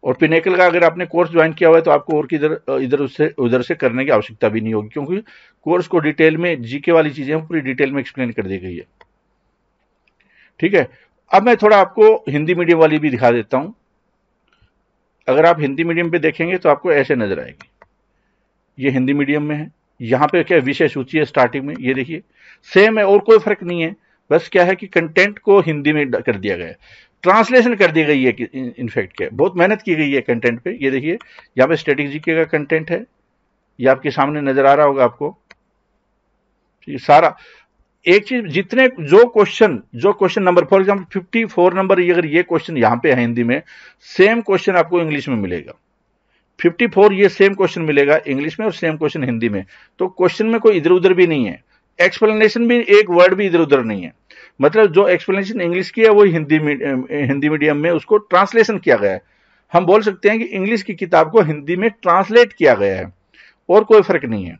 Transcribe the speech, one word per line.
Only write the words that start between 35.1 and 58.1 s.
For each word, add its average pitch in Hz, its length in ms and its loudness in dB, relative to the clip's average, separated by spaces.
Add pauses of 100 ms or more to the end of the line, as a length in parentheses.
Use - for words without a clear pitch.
ये 143 80 -10
सारा 151 400 4 (680)
एक 202 180 2
चीज, 240 200 -6
जितने, 190 420 -2
जो 190 380 4
क्वेश्चन, 208 580 0 (120)
जो 170 180 0
क्वेश्चन 196 300 -2
नंबर, 175 180 4
for 190 180 2
example 190 320 -2
फिफ्टी 220 340 -6
फ़ोर 175 280 0
नंबर, 190 260 0
ये 175 140 0
अगर 170 120 0
ये 160 180 0
क्वेश्चन 165 340 -6
यहाँ 113 260 2
पे 151 100 2
है 123 60 0
हिंदी 120 240 -2
में, 123 180 -2 (400)
सेम 220 400 0
क्वेश्चन 190 340 -2
आपको 170 260 0
इंग्लिश 147 280 -6
में 127 60 -2
मिलेगा। 90 380 -8 (880)
फिफ्टी 175 260 0
फ़ोर 202 260 4
ये 196 160 2
सेम 196 240 2
क्वेश्चन 185 280 -4
मिलेगा 147 460 2
इंग्लिश 143 320 -8
में 220 80 -4
और 190 60 -4
सेम 156 240 -6
क्वेश्चन 151 260 -6
हिंदी 117 260 -4
में। 95 160 -6 (340)
तो 185 80 -4
क्वेश्चन 180 380 -2
में 226 140 -2
कोई 214 180 2
इधर 156 120 -2
उधर 185 240 2
भी 175 140 2
नहीं 143 180 -2
है, 82 180 -12 (380)
एक्सप्लेनेशन 214 640 0
भी, 240 120 2
एक 202 300 4
वर्ड 180 240 4
भी 196 120 -2
इधर 175 140 0
उधर 143 240 2
नहीं 104 200 -8
है। 80 100 -16 (480)
मतलब 180 240 4
जो 185 220 4
एक्सप्लेनेशन 190 540 -2
इंग्लिश 175 280 -4
की - 120 -4
है, 220 80 6
वो 208 140 6
हिंदी 156 360 0
मीड-, 147 240 -4
अ, 135 280 -6
हिंदी 143 380 -2
मीडियम 151 280 0
में 160 140 -2
उसको 170 260 -2